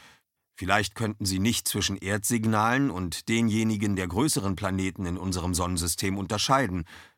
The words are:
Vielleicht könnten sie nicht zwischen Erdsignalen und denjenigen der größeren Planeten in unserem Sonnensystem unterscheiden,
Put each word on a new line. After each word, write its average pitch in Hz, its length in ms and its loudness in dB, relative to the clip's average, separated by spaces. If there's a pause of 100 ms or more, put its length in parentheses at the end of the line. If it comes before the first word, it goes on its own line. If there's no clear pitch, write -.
(560)
Vielleicht 98 400 0
könnten 107 300 -4
sie 95 140 0
nicht 107 280 2
zwischen 101 300 -2
Erdsignalen 110 920 2
und 90 400 -4
denjenigen 110 680 2
der 92 120 0
größeren 98 480 0
Planeten 95 500 -2
in 87 120 -2
unserem 90 360 -2
Sonnensystem 90 640 -2
unterscheiden, 98 680 0 (320)